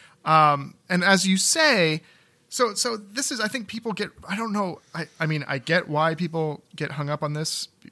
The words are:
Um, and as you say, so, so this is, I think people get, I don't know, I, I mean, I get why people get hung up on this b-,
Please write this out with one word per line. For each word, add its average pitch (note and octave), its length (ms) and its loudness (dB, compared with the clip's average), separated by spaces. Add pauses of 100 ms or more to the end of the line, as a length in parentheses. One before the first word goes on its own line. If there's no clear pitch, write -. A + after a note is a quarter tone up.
(260)
Um, D3+ 480 4 (160)
and F3+ 120 2
as F#3+ 240 4
you F#3+ 120 4
say, G3 640 2 (480)
so, A3+ 240 0
so A#3 220 -2
this G#3 340 -6
is, B3 100 -4
I G#3+ 80 0
think A3+ 200 -6
people A3+ 240 -6
get, G3 180 -6 (180)
I G3 80 -4
don't A3+ 160 -4
know, G3 280 -2 (140)
I, D#3+ 120 -8 (120)
I D#3+ 80 0
mean, D#3 200 -2
I C#3 120 -2
get E3 300 0
why D#3 260 2
people D#3+ 480 -4 (120)
get - 180 -8
hung C#3+ 160 -6
up D3 140 -4
on D3 100 -4
this D#3 360 -6 (120)
b-, - 120 -20